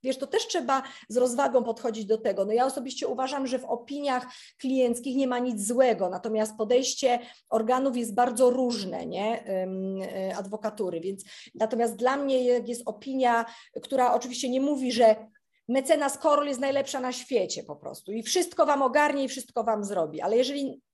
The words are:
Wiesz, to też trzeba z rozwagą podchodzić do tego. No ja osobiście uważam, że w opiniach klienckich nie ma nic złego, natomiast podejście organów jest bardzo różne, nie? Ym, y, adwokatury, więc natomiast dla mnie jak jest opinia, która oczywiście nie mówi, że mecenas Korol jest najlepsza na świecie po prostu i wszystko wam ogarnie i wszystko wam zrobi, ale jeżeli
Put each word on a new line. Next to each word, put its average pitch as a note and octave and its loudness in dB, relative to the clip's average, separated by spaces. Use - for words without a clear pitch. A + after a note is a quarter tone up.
Wiesz, C4 -2
to C#4 -6
też A4 0
trzeba C4+ 0
z G#3+ -2
rozwagą B3 4
podchodzić A3+ -4
do A3 2
tego. G3 0
No G#3 -2
ja B3 4
osobiście C4+ -4
uważam, C4 -2
że B3 -2
w B3+ -6
opiniach B3+ -4
klienckich B3+ 0
nie C4+ 2
ma B3 0
nic A3+ -2
złego, A#3 4
natomiast G#3+ -2
podejście A#3+ 2
organów B3 0
jest A3+ -4
bardzo B3 4
różne, A3 -2
nie? G3 -4
Ym, F#3+ -4
y, F#3+ -6
adwokatury, G3+ -4
więc F#3+ -8
natomiast A3 0
dla B3+ 2
mnie C4+ 2
jak B3 2
jest A#3+ -6
opinia, A#3+ 0
która B3+ 2
oczywiście B3 -2
nie B3+ 0
mówi, C4 0
że A3 8
mecenas C#4 2
Korol D4 4
jest C4 -4
najlepsza C4+ -2
na B3+ -4
świecie A#3 -2
po D3 -12
prostu - -12
i A3 -6
wszystko E4+ 2
wam C#4+ 2
ogarnie C#4 2
i C4 -4
wszystko A#3+ -6
wam G#3+ 0
zrobi, D#3+ -4
ale F3+ 2
jeżeli C4+ 0